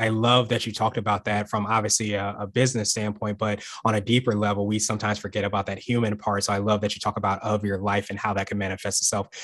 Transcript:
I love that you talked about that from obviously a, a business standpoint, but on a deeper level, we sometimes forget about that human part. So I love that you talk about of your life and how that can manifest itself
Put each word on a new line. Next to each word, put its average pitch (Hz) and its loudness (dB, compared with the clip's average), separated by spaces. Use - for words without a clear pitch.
I - 4
love 117 4
that 117 0
you 110 -4
talked 107 0
about 104 0
that 104 0
from 104 -2
obviously 107 2
a, 101 -2
a 104 -4
business 123 2
standpoint, 107 -2
but 104 -2
on 117 2
a 107 2
deeper 117 2
level, 104 0
we 107 0
sometimes 104 0
forget 101 -4
about 98 -2
that 98 -6
human 117 2
part. 101 -2
So 107 0
I 98 0
love 104 2
that 101 -2
you - -16
talk 107 -2
about 98 0
of 107 0
your 98 0
life 101 0
and 101 -6
how 104 -2
that 98 -2
can 104 -2
manifest 95 -2
itself - -2